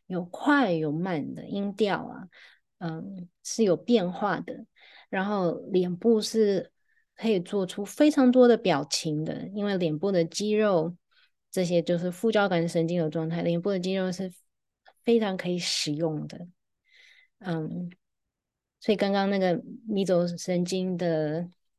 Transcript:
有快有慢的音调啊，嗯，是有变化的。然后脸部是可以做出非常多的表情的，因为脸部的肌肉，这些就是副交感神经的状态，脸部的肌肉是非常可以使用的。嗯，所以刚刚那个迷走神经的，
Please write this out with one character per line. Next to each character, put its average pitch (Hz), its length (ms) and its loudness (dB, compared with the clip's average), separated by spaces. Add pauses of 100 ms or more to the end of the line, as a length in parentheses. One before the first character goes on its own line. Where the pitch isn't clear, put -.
有 180 180 -4
快 254 480 2
有 156 180 -2
慢 156 420 -4
的 - 140 -12
音 202 260 -6
调 196 300 0
啊， - 240 -14 (520)
嗯， 175 500 -10 (160)
是 - 180 -2
有 175 140 4
变 190 340 2
化 185 300 -2
的。 - 240 -12 (420)
然 190 160 -4
后 196 300 0 (180)
脸 180 240 0
部 220 240 4
是 208 540 0 (420)
可 220 140 -2
以 202 100 2
做 185 260 -4
出 196 200 -8
非 302 240 4
常 262 220 6
多 247 160 8
的 233 100 8
表 160 320 0
情 156 340 -2
的， 160 300 -8
因 208 120 -4
为 202 120 0
脸 160 200 0
部 165 140 0
的 175 140 4
肌 208 260 -4
肉， 190 440 2 (560)
这 185 120 0
些 170 180 2
就 175 160 0
是 175 140 -2
副 220 200 -2
交 202 180 4
感 170 180 2
神 165 200 0
经 175 140 0
的 156 80 0
状 160 200 -4
态， 170 120 -4
脸 170 200 0
部 202 80 -2
的 196 100 0
肌 185 140 -2
肉 185 180 -2
是 185 220 -8 (720)
非 233 160 4
常 190 180 -2
可 180 120 -6
以 180 100 0
使 - 340 -4
用 151 340 -4
的。 175 200 -14 (920)
嗯， 175 520 -6 (880)
所 - 140 0
以 - 20 4
刚 196 160 0
刚 196 180 2
那 202 80 0
个 185 240 2 (260)
迷 196 180 0
走 175 220 4
神 175 380 -2
经 185 320 -2
的， 165 500 -2 (320)